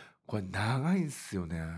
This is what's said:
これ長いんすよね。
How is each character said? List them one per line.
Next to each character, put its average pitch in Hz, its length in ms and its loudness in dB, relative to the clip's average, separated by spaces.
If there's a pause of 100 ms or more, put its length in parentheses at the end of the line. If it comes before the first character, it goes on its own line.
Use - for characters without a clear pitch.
(260)
こ 110 120 -2
れ 101 60 0
長 117 520 2
い 190 60 4
ん 151 100 0
す - 240 -6
よ 90 100 0
ね。 82 160 -2 (160)